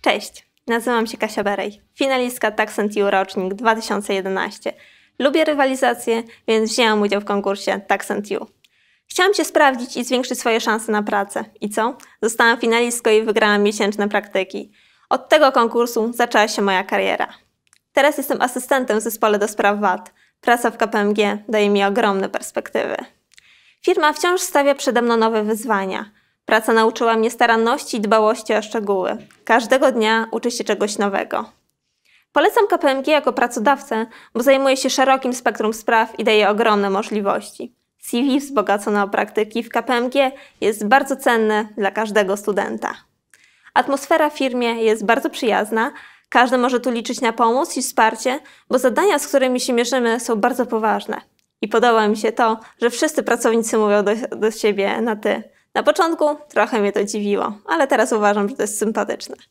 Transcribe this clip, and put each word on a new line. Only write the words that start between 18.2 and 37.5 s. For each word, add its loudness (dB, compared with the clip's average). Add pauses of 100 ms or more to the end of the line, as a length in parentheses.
asystentem 0
w -4
zespole 0
do 0
spraw 0
vat. -2 (280)
Praca 2
w -18
K 0
P -2
M 2
G -2
daje 2
mi 2
ogromne 0
perspektywy. -6 (840)
Firma 2
wciąż 0
stawia 2
przede 0
mną 2
nowe 2
wyzwania. -4 (340)
Praca 2
nauczyła 2
mnie 0
staranności 0
i -4
dbałości 2
o 0
szczegóły. -4 (260)
Każdego 2
dnia 0
uczę -4
się -8
czegoś -2
nowego. -4 (800)
Polecam 4
K 2
P 2
M 0
G 2
jako 2
pracodawcę, 0 (280)
bo -4
zajmuje 4
się -2
szerokim 2
spektrum -2
spraw 0
i -4
daje 4
ogromne 2
możliwości. -4 (260)